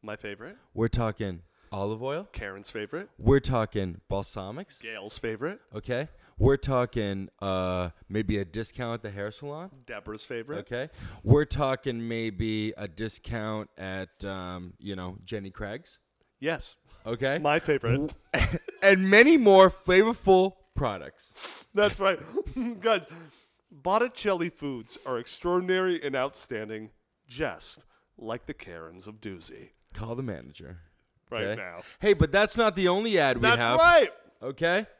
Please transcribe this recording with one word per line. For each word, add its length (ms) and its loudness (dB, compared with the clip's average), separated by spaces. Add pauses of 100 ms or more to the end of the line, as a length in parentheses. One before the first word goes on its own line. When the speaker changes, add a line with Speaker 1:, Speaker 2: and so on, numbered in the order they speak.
Speaker 1:
My 140 -10
favorite. 400 -12 (180)
Speaker 2:
We're 140 0
talking 540 -4 (300)
olive 300 -6
oil. 300 -8
Speaker 1:
Karen's 380 -10
favorite. 380 -8 (100)
Speaker 2:
We're 220 6
talking 600 -2 (100)
balsamics. 680 -10
Speaker 1:
Gail's 380 -12
favorite. 420 -6 (140)
Speaker 2:
Okay. 340 -6 (300)
We're 180 6
talking, 720 -2 (120)
uh, 480 -2 (180)
maybe 300 -2
a 60 -4
discount 500 -8
at 80 -10
the 80 -10
hair 220 -8
salon. 380 -14 (160)
Speaker 1:
Deborah's 380 -12
favorite. 360 -10
Speaker 2:
Okay. 280 -10 (360)
We're 200 8
talking 600 -4
maybe 720 -4
a 100 -12
discount 920 -10
at, 480 -10
um, 540 -10
you 160 -10
know, 300 -10
Jenny 260 -10
Craig's. 480 -14 (400)
Speaker 1:
Yes. 380 -8 (280)
Speaker 2:
Okay. 340 -2
Speaker 1:
My 200 2
favorite. 560 0 (180)
Speaker 2:
W-, 260 0 (100)
<laughs> 140 -10
and 280 6
many 260 10
more 320 10
flavorful 840 4 (240)
products. 560 -6 (420)
Speaker 1:
That's 240 2
right. 220 2 (340)
<laughs> 260 -6
Guys, 240 2 (640)
Botticelli 800 0
Foods 560 -10
are 140 -4
extraordinary 840 -2
and 140 -4
outstanding, 760 -6 (360)
just 580 -10 (320)
like 300 -10
the 80 -10
Karens 520 -18
of 140 -18
Doozy. 500 -14 (220)
Speaker 2:
Call 220 -10
the 80 -8
manager. 560 -12 (520)
Speaker 1:
Right 140 -6
Speaker 2:
Okay? 160 -6
Speaker 1:
now. 200 -14 (200)
Speaker 2:
Hey, 140 4
but 180 2
that's 240 2
not 180 2
the 140 2
only 300 2
ad 200 4
we 40 0
Speaker 1:
That's 160 4
Speaker 2:
have. 200 2
Speaker 1:
right. 320 8 (320)
Speaker 2:
Okay. 440 -2 (140)